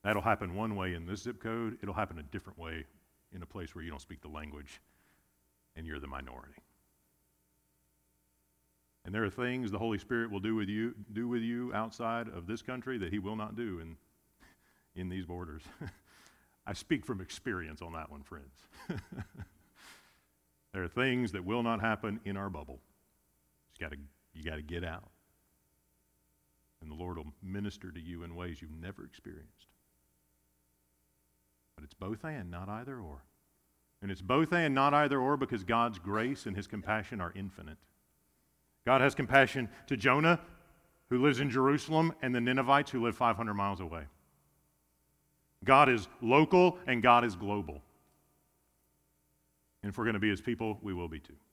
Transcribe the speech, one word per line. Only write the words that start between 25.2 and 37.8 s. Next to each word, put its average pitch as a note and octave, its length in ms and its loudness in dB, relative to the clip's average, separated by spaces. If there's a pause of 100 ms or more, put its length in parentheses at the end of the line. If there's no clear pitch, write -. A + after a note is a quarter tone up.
And D#2 80 -14
the D2+ 60 -12
Lord E2+ 220 -8
will D2+ 160 -12 (100)
minister G2 480 -8
to E2+ 80 -14
you E2+ 240 -12
in E2+ 120 -14
ways F2 260 -8
you've D#2+ 180 -14
never F2+ 240 -12
experienced. - 640 -20 (2000)
But - 80 -16
it's D2 100 -18
both G2+ 300 -8
and, C3 280 -8
not F#2+ 180 -10
either B2 300 -10
or. D2 240 -14 (800)
And G2 100 -6
it's F2+ 100 -6
both D#3 320 4
and, D#3+ 200 4
not C#3 200 6
either C#3+ 260 4
or, C3+ 180 4
because B2 260 -2
God's A2+ 360 2
grace G#2+ 460 -2
and G2 100 -4
his G2 120 -6
compassion G#2+ 520 -4
are E2+ 160 -4
infinite. - 420 -10 (1080)